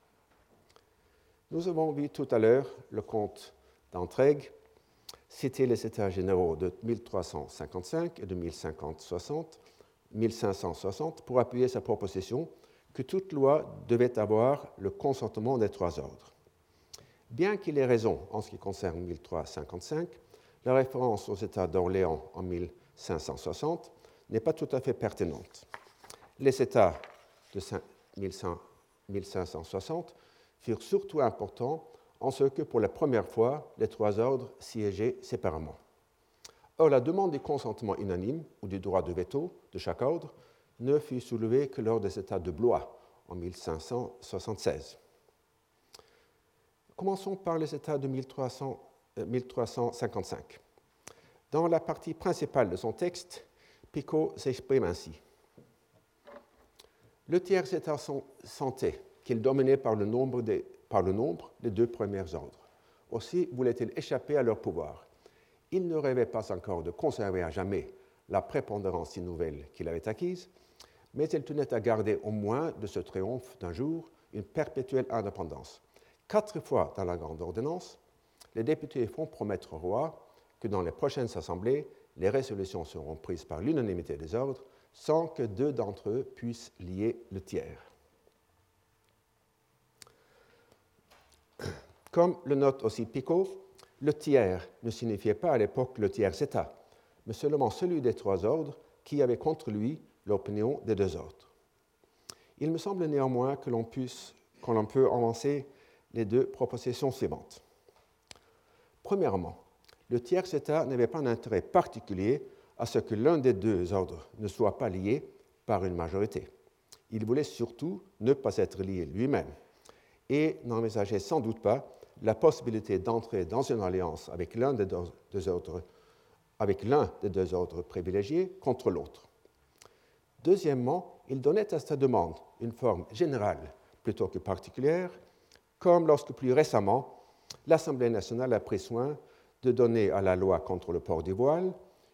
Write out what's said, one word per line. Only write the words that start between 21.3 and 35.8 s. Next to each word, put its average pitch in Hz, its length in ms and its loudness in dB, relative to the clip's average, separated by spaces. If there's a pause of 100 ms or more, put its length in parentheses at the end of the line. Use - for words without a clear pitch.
États 92 320 -2
d'Orléans 90 560 2 (100)
en 92 100 -8
mille 87 280 -6 (240)
cinq 85 240 -4
cent - 180 -8
soixante 151 540 -6 (380)
n'est 110 100 -2
pas 160 140 2
tout - 180 -6
à 131 100 0
fait 127 120 0
pertinente. - 720 -6 (720)
Les 135 220 4
États 101 380 4 (540)
de 98 60 -6
cin-, 90 220 -6 (360)
mille 95 160 -6
cinq, 85 240 -6 (500)
mille 98 180 -6
cinq 92 200 -4
cent 80 180 -10
soixante 160 520 -8 (440)
furent - 220 -4
surtout 196 400 -2
importants 123 680 -2 (320)
en 131 120 0
ce 135 140 4
que, 147 180 0
pour 123 160 0
la 101 100 4
première 120 380 2
fois, 131 500 2
les 110 100 2
trois 104 320 0
ordres 120 380 0
siégeaient 107 640 -2
séparément. 80 540 -4 (1040)